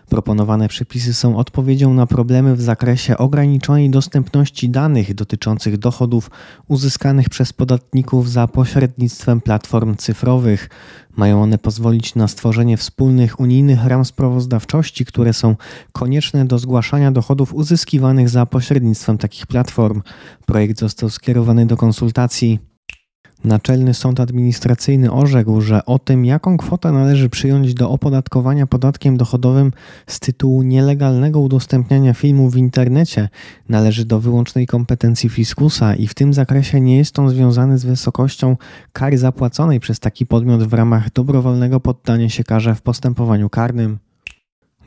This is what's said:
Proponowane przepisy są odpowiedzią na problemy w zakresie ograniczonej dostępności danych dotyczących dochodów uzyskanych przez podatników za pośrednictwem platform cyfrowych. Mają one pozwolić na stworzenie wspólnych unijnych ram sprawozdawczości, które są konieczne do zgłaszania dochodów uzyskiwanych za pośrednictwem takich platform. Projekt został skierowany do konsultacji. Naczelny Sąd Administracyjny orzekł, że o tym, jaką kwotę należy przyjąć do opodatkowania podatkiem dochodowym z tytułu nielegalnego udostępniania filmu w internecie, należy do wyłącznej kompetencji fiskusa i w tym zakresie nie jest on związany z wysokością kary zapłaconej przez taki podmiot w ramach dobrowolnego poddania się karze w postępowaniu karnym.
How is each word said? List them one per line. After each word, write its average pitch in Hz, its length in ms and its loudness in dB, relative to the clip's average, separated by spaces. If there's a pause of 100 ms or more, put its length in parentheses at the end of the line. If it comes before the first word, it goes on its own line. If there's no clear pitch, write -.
Proponowane 107 600 0
przepisy 120 460 -6
są 120 220 0
odpowiedzią 135 580 0
na 127 120 2
problemy 127 500 2
w 120 60 -4
zakresie 120 560 0
ograniczonej 143 720 2
dostępności 135 800 0
danych 123 460 0
dotyczących 107 640 -4
dochodów 120 520 -2 (380)
uzyskanych 139 600 0
przez - 240 -4
podatników 127 800 -2
za 120 180 0
pośrednictwem 123 920 -2
platform 110 560 -2
cyfrowych. 120 720 -2 (480)
Mają 104 260 2
one 107 160 2
pozwolić 113 560 -2
na 110 140 0
stworzenie 117 480 0
wspólnych 127 640 0
unijnych 127 460 2
ram 127 180 2
sprawozdawczości, 127 1000 -2
które 117 280 0
są 110 240 0 (360)
konieczne 139 520 -2
do 123 140 0
zgłaszania 127 540 0
dochodów 131 420 -2
uzyskiwanych 135 760 0
za 120 180 2
pośrednictwem 120 720 0
takich - 280 -8
platform. 110 560 -2 (440)
Projekt 107 340 0
został 110 300 -4
skierowany 117 560 2
do 113 100 0
konsultacji. 113 840 0 (840)
Naczelny 127 500 2
Sąd 127 260 -2
Administracyjny 123 920 0
orzekł, 123 480 2
że 107 240 2
o 127 140 0
tym, 127 260 0
jaką 160 320 2
kwotę 165 360 -2
należy 135 360 2
przyjąć 135 460 0
do 120 160 -2
opodatkowania 135 760 0
podatkiem 131 500 0
dochodowym 127 560 2 (340)
z - 140 -14
tytułu 131 420 0
nielegalnego 139 760 2
udostępniania 131 760 2
filmu 139 360 2
w 123 60 -2
internecie, 127 720 2 (400)
należy 110 360 2
do 113 160 0
wyłącznej 120 460 0
kompetencji 120 640 0
fiskusa 113 640 0
i 110 120 -2
w - 80 -10
tym 143 200 2
zakresie 139 460 0
nie 127 160 4
jest 147 220 0
on 139 120 2
związany 127 480 2
z 123 60 -4
wysokością 127 720 -2 (360)
kary 135 260 0
zapłaconej 127 640 0
przez - 200 -6
taki - 260 -4
podmiot 117 360 2
w 110 100 -2
ramach 113 400 2
dobrowolnego 127 680 0
poddania 117 480 -2
się 117 160 -4
karze 113 300 0
w - 80 -8
postępowaniu 117 680 -2
karnym. 117 480 -4 (880)